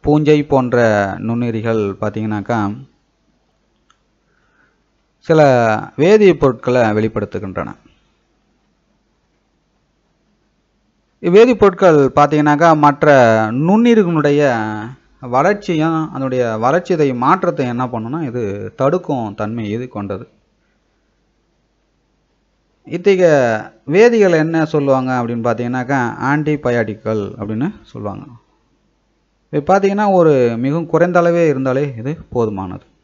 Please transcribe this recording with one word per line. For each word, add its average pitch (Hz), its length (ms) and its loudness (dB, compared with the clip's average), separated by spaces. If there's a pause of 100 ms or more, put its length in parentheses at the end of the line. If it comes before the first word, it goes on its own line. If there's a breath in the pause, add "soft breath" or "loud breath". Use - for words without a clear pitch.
பூஞ்சை 151 320 4 (140)
போன்ற 127 260 0 (500)
நுண்ணுயிரிகள் 113 520 -4 (220)
பார்த்தீங்கன்னாக்கா 107 580 -4 (2750)
சில 156 140 2 (640)
வேதிப் 190 380 4
பொருட்களை 123 420 0 (140)
வெளிப்படுத்துகின்றன. 101 720 -6 (3500)
இவ்வேதிப் 220 340 6
பொருட்கள் 180 380 4 (180)
பார்த்தீங்கன்னாக்கா 147 520 2 (140)
மற்ற 143 300 4 (540)
நுண்ணுயிரிகளுடைய 170 840 2 (880)
வளர்ச்சியும் 165 600 -2 (140)
அதனுடைய 127 320 -4 (220)
வளர்ச்சிதை 160 420 0 (160)
மாற்றத்தை 170 500 0
என்ன 127 200 -4
பண்ணுன்னா 117 260 -8 (100)
இது 120 140 -6 (380)
தடுக்கும் 135 580 -4
தன்மை 110 260 -6 (120)
இது 127 180 -10
கொண்டது. 101 300 -10 (2750)
இத்தகைய 180 340 4 (640)
வேதிகளை 208 480 4
என்ன 160 220 0 (100)
சொல்லுவாங்க 131 420 0
அப்படின்னு 120 300 -4
பார்த்தீங்கன்னாக்கா 123 540 -4 (280)
ஆன்டிபயாட்டிக்கள் 117 960 -2 (160)
அப்படின்னு 110 300 -6 (240)
சொல்லுவாங்க. 101 300 -12 (1300)
இது 147 160 -4
பார்த்தீங்கன்னா 196 360 0 (140)
ஒரு 165 120 4 (320)
மிகவும் 131 280 -4
குறைந்த 175 300 0
அளவே 170 200 0 (100)
இருந்தாலே 131 320 -2 (180)
இது 135 120 -8 (220)
போதுமானது. 98 500 -6 (200)